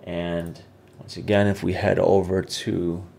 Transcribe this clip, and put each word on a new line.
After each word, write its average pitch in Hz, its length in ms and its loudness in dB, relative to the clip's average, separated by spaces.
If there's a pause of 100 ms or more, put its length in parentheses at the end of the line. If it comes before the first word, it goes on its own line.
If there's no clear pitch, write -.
And 85 560 -6 (380)
once - 180 -16
again, 101 300 2
if 98 160 0
we 92 100 0
head 95 260 2
over 92 440 4
to 90 640 -4 (140)